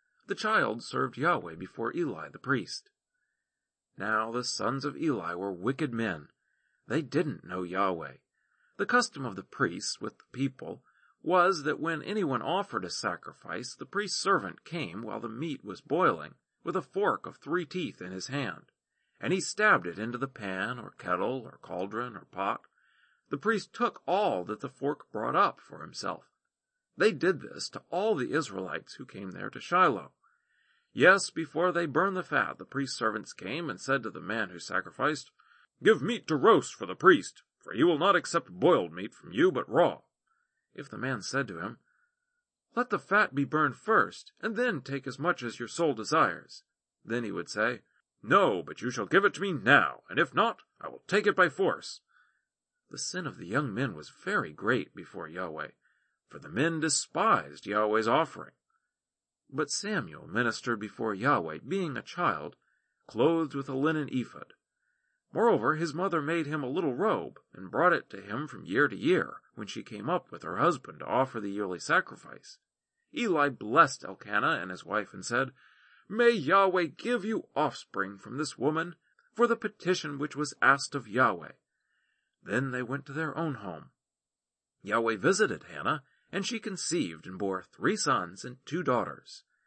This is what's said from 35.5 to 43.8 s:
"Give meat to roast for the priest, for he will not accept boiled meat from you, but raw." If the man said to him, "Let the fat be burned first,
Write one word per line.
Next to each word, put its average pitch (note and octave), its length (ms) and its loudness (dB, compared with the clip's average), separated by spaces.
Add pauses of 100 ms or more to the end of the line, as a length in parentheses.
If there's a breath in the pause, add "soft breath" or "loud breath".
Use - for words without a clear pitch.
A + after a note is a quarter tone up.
"Give G3 180 8
meat G#3+ 240 -4
to D#3 100 0
roast E3 380 6
for G2+ 120 -8
the F2+ 100 -6
priest, D#3 480 6 (160)
for - 120 -14
he A2+ 120 2
will E3+ 140 6
not F#3 180 4
accept - 340 -2
boiled F#2+ 420 4
meat F#2 220 -8
from D#2+ 180 -18
you, D#3 200 4
but B2 180 -4
raw." A#2+ 320 4 (720)
If C#3 140 -12
the G#2+ 100 -12
man A#2+ 240 -4
said C3+ 260 -2
to E2+ 120 -10
him, A2+ 180 -8 (960)
"Let A#3+ 160 -2
the G3+ 80 0
fat G3+ 360 2
be C#3 100 2
burned D3 320 2
first, E3+ 640 2